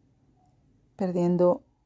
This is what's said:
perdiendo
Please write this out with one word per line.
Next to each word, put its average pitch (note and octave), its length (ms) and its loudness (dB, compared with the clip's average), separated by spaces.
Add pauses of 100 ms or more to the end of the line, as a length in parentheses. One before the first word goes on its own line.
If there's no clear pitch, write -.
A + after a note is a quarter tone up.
(960)
perdiendo F3+ 680 0 (220)